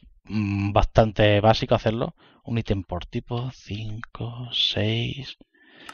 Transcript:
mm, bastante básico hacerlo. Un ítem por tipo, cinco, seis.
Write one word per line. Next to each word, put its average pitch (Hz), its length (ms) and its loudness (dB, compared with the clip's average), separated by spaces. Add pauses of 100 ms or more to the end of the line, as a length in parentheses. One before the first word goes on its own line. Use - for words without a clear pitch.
(260)
mm, 101 460 -2
bastante 104 680 4
básico 110 340 4
hacerlo. 113 400 -2 (300)
Un 117 120 -4
ítem 101 260 -2
por 87 220 -8
tipo, 120 460 -6
cinco, 113 1000 -10
seis. 117 840 -2 (560)